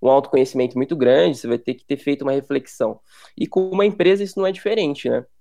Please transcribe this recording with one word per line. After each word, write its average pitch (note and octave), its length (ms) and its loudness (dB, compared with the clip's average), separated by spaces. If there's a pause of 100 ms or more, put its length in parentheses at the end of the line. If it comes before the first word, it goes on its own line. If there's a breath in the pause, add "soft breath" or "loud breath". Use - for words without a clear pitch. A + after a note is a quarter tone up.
um B2 80 2
autoconhecimento C3 640 2
muito B2+ 180 -4
grande, C#3+ 440 4
você - 100 -10
vai A#2+ 100 -2
ter B2+ 160 -6
que - 120 -20
ter C#3+ 100 -4
feito C#3 280 -4
uma C#3 100 -2
reflexão. C3+ 680 -4 (380 soft breath)
E - 100 -4
com F#3 220 -2
uma F#3+ 160 0
empresa G3+ 400 2
isso F#3+ 120 -10
não G3 80 0
é F#3+ 60 0
diferente, F#3 580 -4
né? B2 160 -2 (160)